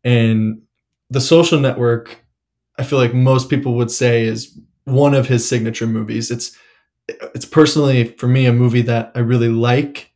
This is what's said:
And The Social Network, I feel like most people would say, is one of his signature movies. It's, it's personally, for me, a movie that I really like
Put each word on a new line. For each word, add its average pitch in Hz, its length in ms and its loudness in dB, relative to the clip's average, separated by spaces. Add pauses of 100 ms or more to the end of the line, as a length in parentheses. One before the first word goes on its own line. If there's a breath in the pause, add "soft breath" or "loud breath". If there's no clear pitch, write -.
And 113 580 0 (500)
The 127 100 -2
Social 165 380 2
Network, 120 640 -2 (540)
I 127 40 -6
feel 135 160 -2
like 120 140 2
most 127 360 2
people 123 260 -2
would 120 160 -2
say, 120 340 0
is 113 320 -8 (280)
one 139 280 2
of 131 140 0
his 120 200 0
signature 113 400 -4
movies. 113 440 -6
It's, - 260 -10 (500 soft breath)
it's - 380 -14
personally, 143 600 2
for 123 220 -8
me, 127 180 2
a 120 80 4
movie 120 300 2
that 113 320 -2
I 123 40 -4
really 117 300 0
like 120 680 -2